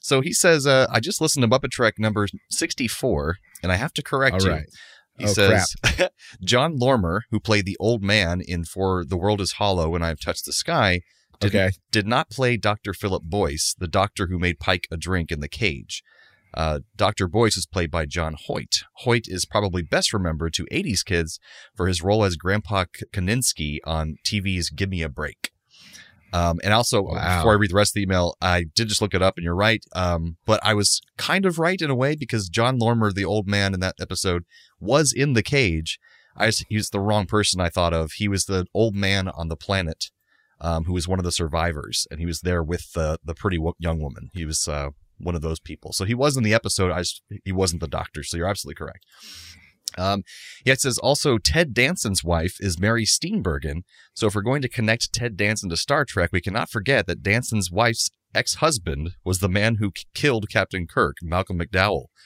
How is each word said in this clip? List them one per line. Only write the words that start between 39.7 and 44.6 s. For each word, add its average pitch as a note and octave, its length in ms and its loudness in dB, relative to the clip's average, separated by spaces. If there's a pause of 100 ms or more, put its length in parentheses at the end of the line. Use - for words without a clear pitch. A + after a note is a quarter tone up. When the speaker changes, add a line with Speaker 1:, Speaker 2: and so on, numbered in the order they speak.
Speaker 1:
um, E2 260 -2
who F2+ 80 -2
was F2 140 -2
one F#2 120 0
of F2 60 -2
the E2+ 60 -2
survivors, D#2+ 800 -2
and D2+ 100 -10
he E2+ 60 -4
was E2+ 160 -6
there F2 220 0
with E2 300 -6
the, D#2 300 -2
the D#2+ 120 -8
pretty F#2 240 -2
wo-, D#2+ 180 -2
young E2 220 -2
woman. C#2 340 -8
He E2+ 120 -6
was, D2+ 220 -4